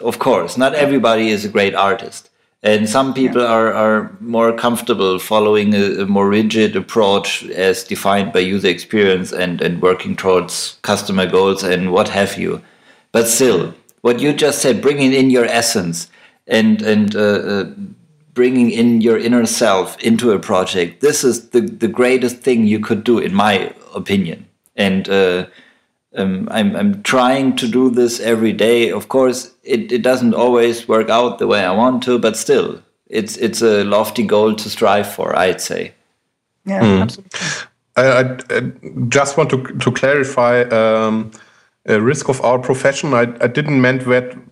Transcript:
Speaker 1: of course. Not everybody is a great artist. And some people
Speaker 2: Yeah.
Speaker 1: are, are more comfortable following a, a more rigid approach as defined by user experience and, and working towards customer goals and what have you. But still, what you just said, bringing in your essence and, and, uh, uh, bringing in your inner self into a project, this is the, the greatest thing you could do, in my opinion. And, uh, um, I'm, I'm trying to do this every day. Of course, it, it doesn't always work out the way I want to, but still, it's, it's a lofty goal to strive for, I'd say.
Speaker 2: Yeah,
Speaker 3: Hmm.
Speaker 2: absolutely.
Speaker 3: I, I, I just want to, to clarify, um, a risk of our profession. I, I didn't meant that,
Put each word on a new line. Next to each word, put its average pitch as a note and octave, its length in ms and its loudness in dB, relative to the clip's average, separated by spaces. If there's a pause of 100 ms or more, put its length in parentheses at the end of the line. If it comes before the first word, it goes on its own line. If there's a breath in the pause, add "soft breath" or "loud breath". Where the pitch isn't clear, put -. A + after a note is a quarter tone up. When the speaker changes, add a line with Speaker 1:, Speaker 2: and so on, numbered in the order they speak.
Speaker 1:
of A2+ 180 -4
course. F#2+ 380 0
Not C3+ 180 0
everybody A#2 540 2
is G#2 160 -2
a G2+ 40 -8
great G2 260 0
artist. - 540 -2 (320)
And G#2+ 280 2
some C3+ 240 0
people B2 280 0
Speaker 2:
Yeah. A#2 120 2
Speaker 1:
are, A2 200 2
are G#2+ 460 0
more A#2 320 0
comfortable A2 680 0
following G#2 560 2
a, G2+ 260 0
a G2+ 40 -4
more G2 220 2
rigid G#2+ 480 2
approach G2 720 -2 (100)
as F#2 300 0
defined G2 480 -2
by F#2 60 0
user F#2+ 280 0
experience F#2 640 0
and, F2 300 -4
and E2+ 200 -4
working F#2 360 0
towards F2+ 640 -2
customer G2 440 -2
goals F#2+ 380 0
and F2+ 300 -2
what G2+ 160 2
have G2 280 -2
you. E2+ 220 -6 (540 soft breath)
But A#2 140 2
still, F#2 460 0 (280)
what A#2+ 180 0
you C#3+ 140 0
just C#3+ 280 0
said, A#2 200 0
bringing C3+ 320 2
in C3 160 4
your B2 160 4
essence G#2+ 640 -2 (400 soft breath)
and, A2 320 2
and, G#2 340 2
uh, G#2 40 0
uh, G2+ 460 0 (680)
bringing B2 380 2
in A#2 300 2
your A2+ 180 4
inner A#2 260 2
self G2 540 0
into A#2 320 2
a F#2+ 80 2
project, F#2 640 -2
this C#3+ 220 0
is - 260 -2
the, A#2+ 120 4
the - 260 -4
greatest B2 540 0
thing A#2 240 2
you G#2+ 140 2
could G#2+ 240 -4
do, A#2 160 2
in F2 160 -4
my G2+ 360 0 (220)
opinion. F#2+ 540 -4 (280)
And, G2 340 -2
uh, F#2 360 2 (720 soft breath)
um, F#2+ 340 -4
I'm, G#2+ 260 0
I'm G2+ 280 -2
trying C3 540 2
to B2 100 -2
do B2+ 240 2
this A#2 300 0
every A2 320 0
day. A2 380 2
Of G2+ 180 -8
course, B2+ 420 0 (120)
it, A#2 280 -4
it B2 100 0
doesn't B2 320 2
always A#2+ 540 2
work A2 220 0
out A#2+ 280 0
the - 100 -2
way G2+ 160 2
I F2+ 80 0
want A#2+ 320 0
to, B2 140 2
but A2 200 0
still, E2+ 440 0 (260)
it's, - 300 -6
it's A2 240 -4
a G#2 220 2
lofty G#2+ 400 0
goal G#2+ 320 2
to G#2+ 140 -10
strive G#2 440 0
for, D#2+ 240 -4
I'd F2+ 240 0
say. - 320 -8 (720)
Speaker 2:
Yeah, G3 140 -4
Speaker 3:
Hmm. G2 240 4
Speaker 2:
absolutely. - 360 -8 (580 loud breath)
Speaker 3:
I, B2 60 4
I, B2+ 340 2 (200)
I B2 40 -2 (480)
just C#3 280 0
want D#3 140 2
to, C3 120 0
to - 280 -4
clarify, C3 720 2
um, A2 680 0 (560 soft breath)
a G#2+ 160 2
risk C#3+ 280 0
of C3+ 120 -2
our B2 160 2
profession. C3+ 560 -2
I, A#2+ 100 4 (180)
I B2 60 2
didn't D3 340 -2
meant B2+ 240 0
that, B2 300 0 (160)